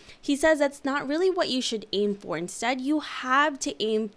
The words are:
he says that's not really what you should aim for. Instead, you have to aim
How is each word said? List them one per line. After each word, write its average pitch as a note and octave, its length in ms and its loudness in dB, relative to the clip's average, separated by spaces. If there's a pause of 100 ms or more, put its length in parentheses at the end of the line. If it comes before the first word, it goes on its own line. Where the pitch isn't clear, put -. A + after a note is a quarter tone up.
(200)
he C#4+ 160 0
says D#4+ 220 4
that's C#4 260 0
not C4+ 240 -2
really E4+ 220 2
what F4 200 0
you B3+ 120 -2
should A3 320 -4
aim G3+ 220 0
for. E3+ 240 -6
Instead, A#3 420 -4
you D4 200 0
have C4+ 580 0
to - 240 -4
aim A3 340 0